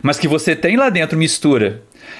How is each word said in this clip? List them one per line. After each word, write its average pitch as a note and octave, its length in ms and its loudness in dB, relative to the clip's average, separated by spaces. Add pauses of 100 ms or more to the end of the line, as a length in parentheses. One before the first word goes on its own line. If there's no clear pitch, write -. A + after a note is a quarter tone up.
Mas C#3+ 180 -2
que E3+ 80 0
você D#3 300 0
tem F3 180 0
lá C4+ 140 2
dentro E3 280 -2
mistura C#3 680 0 (360)